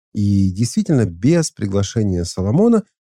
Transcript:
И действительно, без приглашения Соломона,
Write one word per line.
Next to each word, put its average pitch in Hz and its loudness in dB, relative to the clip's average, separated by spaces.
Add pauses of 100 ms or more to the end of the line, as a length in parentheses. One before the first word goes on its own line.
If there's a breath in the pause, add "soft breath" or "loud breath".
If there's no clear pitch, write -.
(120)
И 101 2
действительно, 123 0
без 127 0
приглашения 98 -2
Соломона, 190 0 (240)